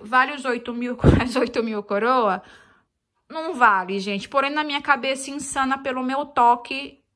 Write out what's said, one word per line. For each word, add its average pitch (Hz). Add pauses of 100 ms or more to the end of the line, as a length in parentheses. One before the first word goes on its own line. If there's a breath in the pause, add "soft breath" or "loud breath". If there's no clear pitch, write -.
vale 254
os 269
oito 240
mil, 247
<laughs> -
quase 240
oito 247
mil 214
coroa? 208 (880 loud breath)
Não 320
vale, 196
gente. 196
Porém, 277
na 302
minha 285
cabeça 269
insana, 277
pelo 262
meu 269
toque, 269 (160)